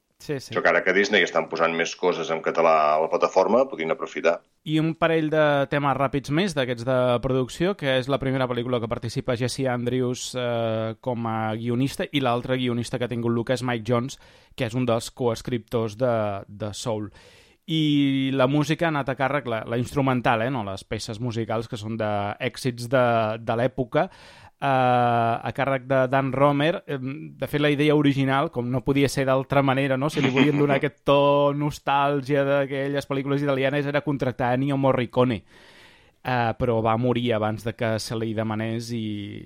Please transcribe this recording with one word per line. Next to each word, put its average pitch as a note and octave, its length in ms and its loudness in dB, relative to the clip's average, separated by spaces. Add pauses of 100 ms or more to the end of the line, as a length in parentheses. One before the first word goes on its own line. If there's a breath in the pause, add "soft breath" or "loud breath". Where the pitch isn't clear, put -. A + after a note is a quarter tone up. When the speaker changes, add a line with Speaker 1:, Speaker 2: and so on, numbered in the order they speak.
(200)
Speaker 1:
Sí, C#3+ 200 -8
sí. - 140 -14
Speaker 2:
Això F#2 100 -2
que F2 60 4
ara E2+ 140 4
que F#2 100 2
Disney G2+ 280 4
estan D#2+ 280 0
posant E2 260 0
més E2 200 -2
coses E2 360 -2
en D#2+ 100 -2
català D#2+ 540 4
a D#2 60 2
la D#2+ 80 0
plataforma, F#2+ 580 2
podrien D#2+ 240 -4
aprofitar. E2 500 -2 (220)
Speaker 1:
I D#3 160 0
un D#3+ 160 0
parell D#3+ 340 0
de D3 400 2
temes C#3+ 280 0
ràpids C3+ 340 -2
més E3 240 0
d'aquests A#2+ 300 -2
de B2+ 360 2
producció, C3 540 -2
que C3+ 240 0
és B2+ 80 -4
la C#3 120 0
primera C3 280 -2
pel·lícula B2 320 -2
que A2+ 80 -4
participa A#2+ 480 -4
Jesse B2+ 320 -2
Andrews, B2 680 -2
eh, A2+ 680 -2
com A#2 260 -4
a A2 280 -2
guionista, A#2+ 560 -2
i C#3+ 100 2
l'altre B2 360 0
guionista A#2+ 400 -2
que A#2+ 80 -4
ha A2 40 -4
tingut A#2 220 -2
Luca A#2 220 0
és B2 100 -2
Mike A#2+ 220 -4
Jones, B2 320 0 (380 soft breath)
que B2+ 100 -4
és A2 80 -6
un B2+ 120 0
dels A2+ 260 0
coescriptors A2+ 840 -2
de, A2 500 0
de G#2 260 -10
Soul. G#2+ 380 -6 (540 soft breath)
I C#3+ 680 2
la C3 140 4
música D3 380 0
ha E3 40 0
anat C#3 200 -2
a C3 60 -4
càrrec, C3+ 320 -2
la, A2 180 -4
la A#2 120 -2
instrumental, B2+ 640 0
eh, A#2+ 100 -2
no B2 120 -4
les G2 200 -8
peces A2 360 -8
musicals, A2+ 480 -4
que B2 100 -10
són A2 200 -8
d'èxits A2+ 920 -4
de, A#2 500 2
de A#2 160 -4
l'època, C3 540 0 (500 loud breath)
eh, C#3+ 80 -2
a B2 880 2
càrrec C3 320 -2
de C3+ 140 2 (100)
Dan C3+ 220 2
Romer. C#3+ 540 2
Em, C#3+ 500 -8
de C3+ 100 -4
fet, D3 140 -2
la D3 100 4
idea D3 240 4
original, C#3 560 2
com A#2+ 180 -4
no B2+ 140 -2
podia C#3 260 4
ser C#3 160 -2
d'altra C3+ 380 2
manera, C3+ 340 2
no? C#3 120 -2
Si D3+ 120 -2
li C3 80 2
volien C#3 300 4
donar C#3+ 180 4
Speaker 3:
<laughs> C3+ 40 -4
Speaker 1:
aquest - 240 -4
to C#3+ 500 4
nostàlgia C#3+ 880 0
d'aquelles C#3 640 -2
pel·lícules C#3 340 -2
italianes, C#3 440 0
era C#3+ 140 0
contractar B2+ 540 0
Ennio C#3 220 0
Morricone. B2+ 680 2 (800 soft breath)
Eh, A#2+ 300 0
però A#2+ 260 0
va A2+ 140 2
morir A#2+ 400 0
abans G#2+ 300 -2
de A2+ 100 -4
que A2 240 -2
se - 160 -6
li A2+ 180 -4
demanés A2 640 -4
i, G#2 500 -8